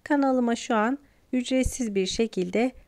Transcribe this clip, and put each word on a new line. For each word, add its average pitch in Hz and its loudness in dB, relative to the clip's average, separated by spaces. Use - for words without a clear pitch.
kanalıma 262 2
şu 233 -2
an 226 2
ücretsiz 254 -2
bir 190 2
şekilde 208 0